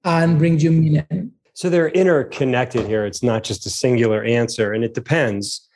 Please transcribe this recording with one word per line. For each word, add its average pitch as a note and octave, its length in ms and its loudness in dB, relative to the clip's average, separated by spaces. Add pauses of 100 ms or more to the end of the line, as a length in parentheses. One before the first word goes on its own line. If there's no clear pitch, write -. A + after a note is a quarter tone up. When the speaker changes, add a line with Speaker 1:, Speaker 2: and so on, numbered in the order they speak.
Speaker 1:
and E3 340 2
brings D#3+ 260 2
you D#3+ 80 4
meaning. D#3+ 600 0 (200)
Speaker 2:
So - 160 -6
they're E3+ 200 2
interconnected C3 960 0
here. G#2+ 180 0
It's G2+ 180 -6
not A2+ 220 0
just - 220 -8
a G#2 40 -8
singular A2+ 520 0
answer, A2+ 500 -2
and A2 120 -2
it A2+ 100 -6
depends A#2+ 800 -4